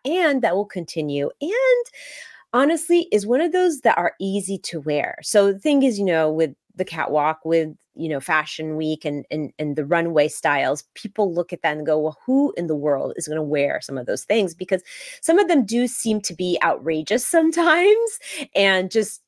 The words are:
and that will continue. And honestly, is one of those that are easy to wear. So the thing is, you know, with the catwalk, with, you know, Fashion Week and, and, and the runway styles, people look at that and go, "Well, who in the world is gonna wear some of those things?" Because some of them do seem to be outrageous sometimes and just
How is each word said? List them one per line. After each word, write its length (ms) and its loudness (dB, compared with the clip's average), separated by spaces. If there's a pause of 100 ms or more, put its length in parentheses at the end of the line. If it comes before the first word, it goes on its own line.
and 380 0
that 160 0
will 80 -2
continue. 640 -4 (100)
And 460 2 (640)
honestly, 600 2
is 140 2
one 160 2
of 120 0
those 280 2
that 160 4
are 220 0
easy 380 -4
to 240 -10
wear. 400 -4
So 320 4
the 60 -14
thing 240 4
is, 140 2
you 80 0
know, 240 2
with 240 0 (220)
the 100 -4
catwalk, 580 0
with, 320 0 (200)
you 120 -6
know, 120 -2
Fashion 580 -2
Week 260 -4
and, 280 -6
and, 260 -6
and 180 -4
the 100 -4
runway 420 2
styles, 560 -2 (100)
people 400 -4
look 180 -4
at 120 -10
that 120 0
and 100 -8
go, 120 2
"Well, 260 -2
who 320 2
in 120 -4
the 80 -2
world 400 -2
is 120 -8
gonna 140 -4
wear 400 0
some 160 -10
of 80 -8
those 180 -4
things?" 300 0
Because 300 -4 (380)
some 180 4
of 80 4
them 180 4
do 220 0
seem 340 -2
to 140 -8
be 280 -2
outrageous 640 -2
sometimes 920 4 (340)
and 380 2
just 360 -2